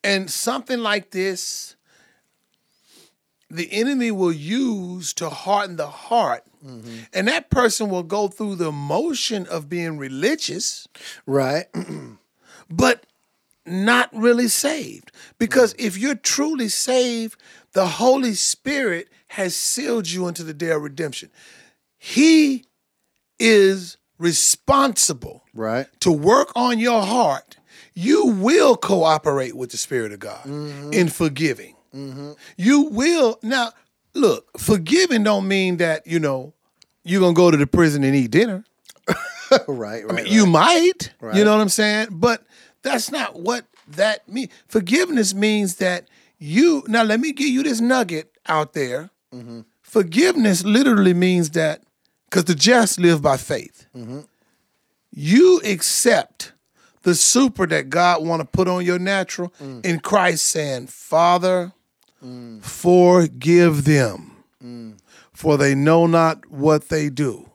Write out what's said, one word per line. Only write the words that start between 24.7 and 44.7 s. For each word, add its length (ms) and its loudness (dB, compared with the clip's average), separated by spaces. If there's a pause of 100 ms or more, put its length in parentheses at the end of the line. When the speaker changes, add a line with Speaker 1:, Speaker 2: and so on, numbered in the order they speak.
Speaker 2:
Right. 360 -6 (120)
Speaker 1:
to 120 2
work 420 2
on 240 0
your 240 0
heart. 540 -2 (360)
You 340 2
will 500 2
cooperate 800 0
with 160 -10
the 40 -12
Spirit 360 -6
of 80 -20
God 240 -16
Speaker 2:
Mm-hmm. 480 -12
Speaker 1:
in 160 2
forgiving. 680 -4 (180)
Speaker 2:
Mm-hmm. 400 -14 (240)
Speaker 1:
You 260 4
will. 600 0
Now, 300 -4 (420)
look, 460 0
forgiving 640 0
don't 240 0
mean 300 0
that, 280 -2
you 140 -2
know, 340 -6 (480)
you're 180 0
gonna 140 4
go 160 8
to 60 4
the 100 2
prison 380 2
and 100 2
eat 160 2
dinner. 340 0 (440)
Speaker 2:
<laughs> 60 -2 (520)
Right, 400 -8
right, 20 -10
Speaker 1:
I 40 -4 (100)
mean, 100 -10
you 120 6
Speaker 2:
right. 80 4
Speaker 1:
might, 680 2
Speaker 2:
Right. 140 -10
Speaker 1:
you 100 4
know 60 4
what 100 4
I'm 80 0
saying? 440 -2
But 340 -2 (360)
that's 280 -4
not 300 -8
what 260 -6 (220)
that 400 -2
means. 240 -8 (160)
Forgiveness 680 0